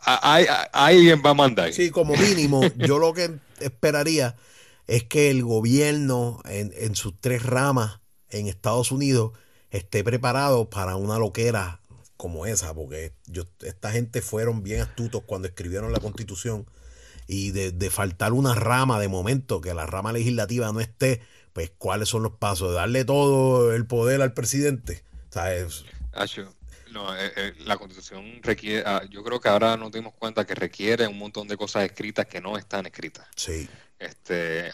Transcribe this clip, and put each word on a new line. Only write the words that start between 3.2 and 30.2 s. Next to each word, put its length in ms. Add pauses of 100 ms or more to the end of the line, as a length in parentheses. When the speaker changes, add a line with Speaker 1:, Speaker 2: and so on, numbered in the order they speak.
Speaker 2:
esperaría 760 (500)
es 180
que 260
el 120
gobierno 1000
en, 320
en 180
sus 260
tres 220
ramas 580 (300)
en 160
Estados 460
Unidos 400 (380)
esté 340
preparado 680
para 260
una 220
loquera 600 (360)
como 300
esa, 260
porque 400 (140)
yo, 180 (180)
esta 300
gente 300
fueron 400
bien 180
astutos 460
cuando 220
escribieron 440
la 80
Constitución, 640 (640)
y 240
de, 200
de 180
faltar 420
una 220
rama 460
de 80
momento, 520
que 140
la 120
rama 260
legislativa 600
no 80
esté, 420 (300)
pues, 260
¿cuáles 320
son 140
los 100
pasos? 400
¿Darle 300
todo 680
el 120
poder 360
al 120
presidente? 680 (260)
O 20
sea, 240
es 300 (260)
Speaker 1:
Acho, 420 (380)
no, 240
eh, 200
eh, 240
la 160
Constitución 480 (180)
requiere, 440
ah, 240
yo 120
creo 180
que 80
ahora 280
nos 160
dimos 220
cuenta 320